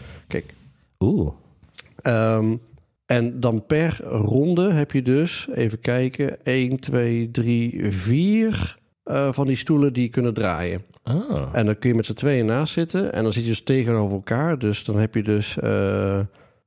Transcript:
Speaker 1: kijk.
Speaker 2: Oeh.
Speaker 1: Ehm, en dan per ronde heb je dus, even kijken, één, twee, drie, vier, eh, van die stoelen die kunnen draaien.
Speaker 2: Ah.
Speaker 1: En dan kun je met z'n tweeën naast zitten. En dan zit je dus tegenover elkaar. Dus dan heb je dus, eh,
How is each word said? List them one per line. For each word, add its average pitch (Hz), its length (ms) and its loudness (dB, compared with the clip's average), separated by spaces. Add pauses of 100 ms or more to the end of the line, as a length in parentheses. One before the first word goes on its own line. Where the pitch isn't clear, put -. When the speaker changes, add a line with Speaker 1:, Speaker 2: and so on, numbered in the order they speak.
(280)
Speaker 1:
kijk. - 260 -8 (440)
Speaker 2:
Oeh. 85 340 2 (680)
Speaker 1:
Ehm, 110 540 2 (500)
en 120 340 0
dan 113 260 0
per 160 380 2
ronde 151 680 2
heb 151 200 2
je 135 100 0
dus, 135 520 0
even 113 260 -2
kijken, 127 640 -2
één, 127 360 0
twee, 117 500 0
drie, 117 600 0
vier, 151 840 0 (260)
eh, 139 300 -2
van 139 140 0
die 131 100 0
stoelen 143 360 2
die 123 160 0
kunnen 120 260 0
draaien. 90 500 -2 (180)
Speaker 2:
Ah. 160 500 -2
Speaker 1:
En 113 140 2
dan 107 120 0
kun 127 120 0
je 117 60 4
met 110 100 0
z'n - 60 -6
tweeën 127 340 0
naast 131 260 0
zitten. 170 400 -2
En 107 100 0
dan 113 100 2
zit 113 100 0
je 117 60 -2
dus 113 140 -2
tegenover 117 540 2
elkaar. 135 420 -2
Dus 104 260 -2
dan 107 120 -2
heb 107 180 2
je 110 80 0
dus, 104 360 -2
eh, 98 640 0 (460)